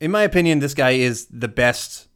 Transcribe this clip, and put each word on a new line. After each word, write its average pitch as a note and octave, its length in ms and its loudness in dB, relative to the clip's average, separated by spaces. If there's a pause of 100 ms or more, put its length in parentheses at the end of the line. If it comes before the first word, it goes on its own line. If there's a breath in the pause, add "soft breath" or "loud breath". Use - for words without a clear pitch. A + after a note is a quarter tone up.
In D#3+ 120 -4
my G3+ 100 2
opinion, E3+ 380 2
this C#3 140 -4
guy C3 180 2
is B2+ 340 0
the A#2 220 -8
best - 680 -2